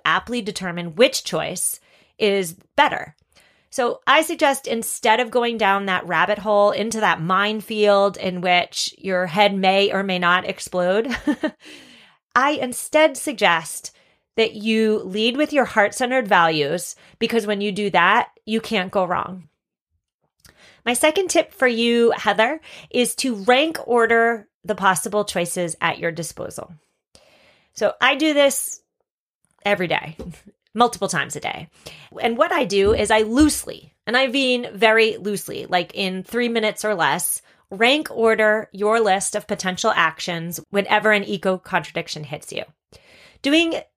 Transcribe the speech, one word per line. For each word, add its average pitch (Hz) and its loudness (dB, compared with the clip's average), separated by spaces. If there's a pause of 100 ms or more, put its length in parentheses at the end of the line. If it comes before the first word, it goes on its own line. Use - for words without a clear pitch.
aptly 190 -2
determine 175 -8
which 254 2
choice 156 -6 (400)
is 196 0 (220)
better. - 0 (560)
So - -2
I 277 6
suggest 294 0
instead 226 0
of 233 -4
going 240 0
down 196 2
that 180 -2
rabbit 180 0
hole 208 2
into 220 -2
that 180 2
minefield 202 2
in 180 -6
which - 0
your 185 -2
head 196 2
may 190 4
or 196 -2
may 185 -2
not 180 2
explode, 196 -2 (100)
<laughs> - -8
I 269 2
instead 294 0
suggest 175 -2 (460)
that 226 0
you 220 0
lead 220 -2
with 294 0
your 277 2
heart-centered 240 0
values, 165 2 (220)
because 226 -2
when 208 -2
you 208 -2
do 202 -2
that, 185 4 (160)
you 220 -2
can't 202 -4
go 185 0
wrong. 175 -6 (1400)
My 240 0
second 320 2
tip - 2
for - 2
you, 233 4
Heather, 220 0 (300)
is 240 0
to 247 -4
rank 247 2
order 233 2 (160)
the 208 -4
possible 196 0
choices 175 -4
at 170 -2
your 170 -4
disposal. - -12 (1000)
So 208 -2
I 269 4
do 302 0
this - 0 (800)
every 185 -2
day, 160 -4 (280)
<laughs> - -20
multiple 226 0
times 147 -4
a - -12
day. - -10 (520)
And 233 -2
what 339 2
I 302 0
do 196 2
is 208 0
I 220 4
loosely, - 0 (120)
and 233 -2
I 269 2
mean 247 0
very 220 4
loosely, - -6
like 175 -2
in 185 -4
three 240 -2
minutes 214 -2
or 214 0
less, 165 -2 (300)
rank 247 0
order 220 2
your 208 0
list 196 0
of 208 -8
potential 185 -2
actions 165 -2 (100)
whenever 202 2
an 202 2
eco 196 -4
contradiction 165 -6
hits 147 -12
you. - -10 (800)
Doing 320 0 (160)